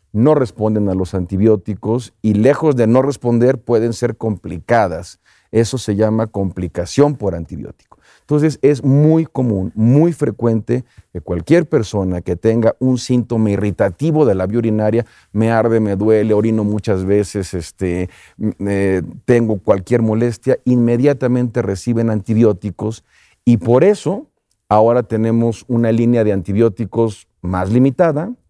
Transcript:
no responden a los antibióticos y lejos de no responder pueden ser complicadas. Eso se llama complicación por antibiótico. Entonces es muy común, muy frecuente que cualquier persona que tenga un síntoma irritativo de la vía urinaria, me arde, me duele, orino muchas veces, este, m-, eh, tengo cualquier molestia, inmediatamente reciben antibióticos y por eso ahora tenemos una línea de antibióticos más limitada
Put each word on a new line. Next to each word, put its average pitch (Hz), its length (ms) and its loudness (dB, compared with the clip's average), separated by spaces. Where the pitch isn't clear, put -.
no 127 220 4
responden 107 540 -2
a 92 40 -2
los 92 200 -4
antibióticos 104 1080 -2
y 107 140 0
lejos 139 400 2
de 117 120 2
no 123 140 4
responder 123 580 0
pueden 117 340 0
ser 117 220 -4
complicadas. 92 1040 -4
Eso 113 280 0
se 104 160 -4
llama 110 320 0
complicación 95 880 -2
por 98 200 -6
antibiótico. - 600 -14
Entonces 147 400 0
es 135 220 2
muy 151 420 4
común, 104 480 -2
muy 143 400 4
frecuente 117 720 -2
que 87 100 -10
cualquier 110 460 0
persona 95 540 -2
que 90 140 -4
tenga 113 440 0
un 127 200 0
síntoma 117 500 -2
irritativo 104 760 -2
de 101 100 2
la 92 100 -2
vía 107 140 -2
urinaria, 110 460 0
me 110 200 0
arde, 113 280 2
me 104 160 0
duele, 107 400 2
orino 110 280 0
muchas 104 420 -2
veces, 98 500 -2
este, 90 540 -6
m-, 107 160 -4
eh, 98 340 0
tengo 117 340 2
cualquier 110 440 0
molestia, 113 600 -2
inmediatamente 123 1000 0
reciben 113 480 -2
antibióticos 107 920 -2
y 120 120 6
por 123 260 4
eso 202 440 0
ahora 117 320 4
tenemos 113 640 -2
una 117 240 0
línea 117 320 2
de 104 100 2
antibióticos 107 920 -2
más 92 300 -4
limitada 147 600 0